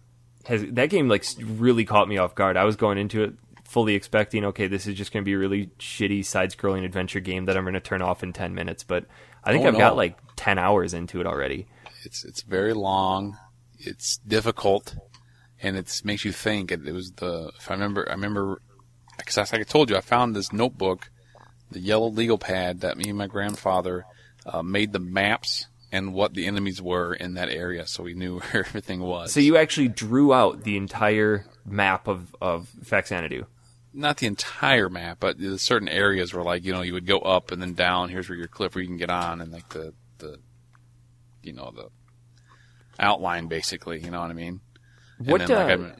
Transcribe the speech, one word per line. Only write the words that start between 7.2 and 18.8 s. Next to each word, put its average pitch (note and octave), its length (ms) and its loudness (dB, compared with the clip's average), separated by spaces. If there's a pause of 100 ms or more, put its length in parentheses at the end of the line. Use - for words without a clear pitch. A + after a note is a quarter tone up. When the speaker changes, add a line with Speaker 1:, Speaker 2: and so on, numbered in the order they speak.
Speaker 1:
that F#2+ 120 2
I'm F#2+ 80 -2
gonna F#2 140 -2
turn F#2 220 -4
off F2+ 220 -2
in F2+ 80 -6
ten F2+ 240 -6
minutes, F2 280 -8
but F2 220 -2 (380)
I - 80 0
think - 140 4
Speaker 2:
Oh, E3+ 40 6
Speaker 1:
I've A2 80 4
got, G#2 160 8
Speaker 2:
no. - 20 0
Speaker 1:
like, F2 220 0 (180)
ten G2 240 0
hours F2+ 340 2
into F2 260 -6
it F2 80 -2
already. C#2 400 -4 (360)
Speaker 2:
It's, - 220 -12
it's - 160 -14
very G#2 320 0
long. F#2+ 640 0 (420)
It's - 380 -6
difficult, G#2+ 760 0 (680)
and G2 160 -2
it's, - 280 -8
makes G#2 200 -4
you G2+ 60 -2
think. G2+ 400 -2
It, D#2 160 -6
it D2+ 40 -6
was F#2 220 -8
the, E2+ 440 -6
if - 120 -14
I G2 40 -2
remember, G2+ 340 -2
I - 60 -4
remember, G2+ 480 -4 (640)